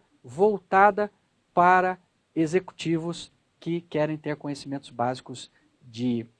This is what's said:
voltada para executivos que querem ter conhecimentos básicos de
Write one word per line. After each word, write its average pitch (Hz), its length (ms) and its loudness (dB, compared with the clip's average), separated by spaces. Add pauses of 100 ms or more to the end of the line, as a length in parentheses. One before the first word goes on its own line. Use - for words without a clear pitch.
(220)
voltada 196 880 2 (420)
para 180 460 4 (360)
executivos 165 960 -4 (260)
que 170 240 -6
querem 151 340 -4
ter 151 200 -8
conhecimentos 139 520 -10
básicos 123 640 -6 (320)
de 117 420 -6 (160)